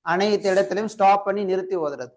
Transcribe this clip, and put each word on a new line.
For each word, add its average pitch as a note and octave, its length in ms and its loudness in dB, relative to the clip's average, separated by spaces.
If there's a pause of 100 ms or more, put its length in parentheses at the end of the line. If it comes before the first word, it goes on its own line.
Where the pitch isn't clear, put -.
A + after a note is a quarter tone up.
அனைத்து G3 500 0
இடத்திலும் G3 380 0
ஸ்டாப் G3+ 360 2
பண்ணி G3+ 200 -2
நிறுத்தி F#3 320 -2
ஓதுறது. C#3 400 -6